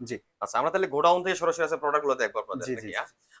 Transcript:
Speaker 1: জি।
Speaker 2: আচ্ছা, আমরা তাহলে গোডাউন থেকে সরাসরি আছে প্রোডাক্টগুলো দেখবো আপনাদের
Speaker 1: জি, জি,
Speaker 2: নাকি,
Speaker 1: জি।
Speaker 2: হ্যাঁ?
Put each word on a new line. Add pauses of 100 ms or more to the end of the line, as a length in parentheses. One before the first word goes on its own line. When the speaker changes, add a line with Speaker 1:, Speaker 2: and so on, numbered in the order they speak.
Speaker 1:
জি। (240)
Speaker 2:
আচ্ছা,
আমরা
তাহলে
গোডাউন
থেকে
সরাসরি
আছে
প্রোডাক্টগুলো
দেখবো
আপনাদের
Speaker 1:
জি,
জি,
Speaker 2:
নাকি,
Speaker 1:
জি।
Speaker 2:
হ্যাঁ? (320)